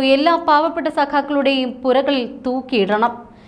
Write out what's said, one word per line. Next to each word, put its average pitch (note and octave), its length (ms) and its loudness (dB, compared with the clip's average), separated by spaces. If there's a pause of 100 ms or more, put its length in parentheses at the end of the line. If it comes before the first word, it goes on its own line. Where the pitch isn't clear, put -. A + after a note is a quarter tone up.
(160)
എല്ലാ D#4+ 180 2 (160)
പാവപ്പെട്ട D#4 380 2 (100)
സഖാക്കളുടെയും C#4 800 0
പുരകളിൽ C4 460 0 (180)
തൂക്കിയിടണം. A#3 680 0 (340)